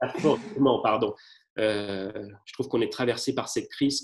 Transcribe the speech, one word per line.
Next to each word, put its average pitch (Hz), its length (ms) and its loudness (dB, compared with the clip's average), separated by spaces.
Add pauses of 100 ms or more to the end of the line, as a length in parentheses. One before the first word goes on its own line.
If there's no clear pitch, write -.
métaphoriquement, 135 800 2
pardon. 110 320 2 (440)
Euh, 104 520 0 (340)
je - 80 -20
trouve 123 160 -4
qu'on 120 120 0
est 113 120 0
traversé 120 420 0
par 123 140 -2
cette - 200 -4
crise 139 360 0